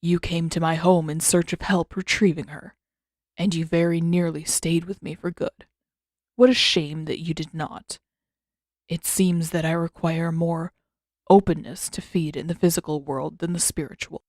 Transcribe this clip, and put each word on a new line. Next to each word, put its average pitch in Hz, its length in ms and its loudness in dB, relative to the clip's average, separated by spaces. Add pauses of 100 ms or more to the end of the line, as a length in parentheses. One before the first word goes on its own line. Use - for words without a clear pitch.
You 170 200 0
came 165 300 -2
to 165 100 -2
my 160 160 0
home 165 340 4
in 160 100 -4
search 170 320 2
of 170 80 -6
help - 360 -2
retrieving - 520 0
her, - 280 -18 (600)
and 175 180 0
you 165 100 0
very 170 360 2
nearly 170 440 0
stayed 165 400 0
with 190 180 -10
me - 120 -10
for - 160 -8
good. - 360 -8 (720)
What 247 140 8
a 254 40 6
shame 156 520 0
that 151 120 -4
you 165 160 -4
did 156 180 -8
not. - 460 -10 (880)
It 165 160 -8
seems 175 460 2
that 165 140 -2
I 160 80 0
require 165 580 -2
more 165 420 -2 (560)
openness 180 600 4
to - 100 -12
feed 156 360 -4
in 139 100 -8
the 170 80 -2
physical 165 480 0
world 143 360 -8
than 170 140 -4
the 175 60 -4
spiritual. - 720 -6